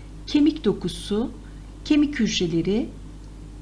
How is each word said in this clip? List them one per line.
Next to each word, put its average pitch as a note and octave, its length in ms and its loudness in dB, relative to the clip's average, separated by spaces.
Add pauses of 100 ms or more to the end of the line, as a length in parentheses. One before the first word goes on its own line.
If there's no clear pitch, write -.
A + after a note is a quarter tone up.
(280)
Kemik D4 380 4
dokusu, G#3 680 0 (540)
kemik D4 340 4
hücreleri F#3 680 2 (720)